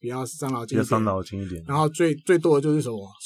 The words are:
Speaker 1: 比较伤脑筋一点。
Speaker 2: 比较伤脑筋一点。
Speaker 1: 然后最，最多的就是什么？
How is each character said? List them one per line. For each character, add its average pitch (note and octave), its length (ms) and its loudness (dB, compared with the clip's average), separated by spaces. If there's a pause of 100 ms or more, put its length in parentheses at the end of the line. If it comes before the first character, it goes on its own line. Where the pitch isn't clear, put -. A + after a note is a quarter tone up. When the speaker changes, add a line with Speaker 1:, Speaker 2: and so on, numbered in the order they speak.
Speaker 1:
比 A#2+ 80 -8
较 B2+ 180 -6
伤 C3+ 260 -6
脑 A#2 140 -4
筋 A2 100 -2
一 A2 40 4
点。 G#2+ 40 2
Speaker 2:
比 - 40 -4
较 A#2 80 2
伤 A2 80 2
脑 F#2+ 180 0
筋 G2 200 -8
一 G2 60 -6
点。 F2 200 -8
Speaker 1:
然 C#3 80 -2
后 D#3 120 4
最， D#3+ 260 2
最 F3 220 2
多 E3 200 4
的 C#3 60 4
就 D3+ 120 2
是 D3+ 80 2
什 B2 80 -6
么？ G2+ 180 -8 (180)